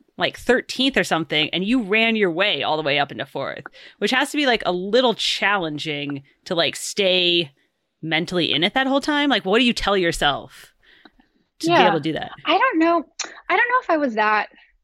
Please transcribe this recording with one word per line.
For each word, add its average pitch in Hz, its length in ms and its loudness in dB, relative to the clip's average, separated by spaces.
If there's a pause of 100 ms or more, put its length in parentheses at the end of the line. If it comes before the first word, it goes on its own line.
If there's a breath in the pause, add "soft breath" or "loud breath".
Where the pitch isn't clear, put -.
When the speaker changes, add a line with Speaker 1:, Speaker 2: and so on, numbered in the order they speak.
(180)
Speaker 1:
like, 165 200 -2
thirteenth 254 600 0
or 185 60 4
something, 160 480 0
and 175 120 -2
you 240 200 0
ran 220 320 2
your 196 160 2
way 170 320 -2
all 151 140 0
the 156 60 -2
way 143 160 2
up 143 120 0
into 113 140 -8
fourth, 127 380 -8 (360 loud breath)
which 202 120 -2
has 269 200 0
to 294 60 -6
be, 294 80 0
like, 233 200 0
a 180 60 0
little 202 420 2
challenging 151 1080 -4 (220 soft breath)
to, 180 100 -6
like, 147 200 0
stay 175 760 0 (500)
mentally 160 500 -2
in 151 120 0
it 202 100 0
that 262 140 0
whole 277 140 2
time. 294 280 0
Like, 214 160 0
what 208 140 2
do 262 60 4
you 240 80 2
tell 202 220 -2
yourself 156 800 -2 (840 soft breath)
to 320 80 -4
be 339 60 2
Speaker 2:
Yeah. 262 140 8
Speaker 1:
able 190 120 2
to 143 40 -8
do 156 100 -2
that? - 180 -8 (140)
Speaker 2:
I 330 120 2
don't 466 220 2
know. 339 260 2 (440 loud breath)
I 339 60 0
don't 480 140 2
know 508 120 2
if - 80 -4
I 330 80 2
was 262 180 -2
that, 214 340 2 (340 soft breath)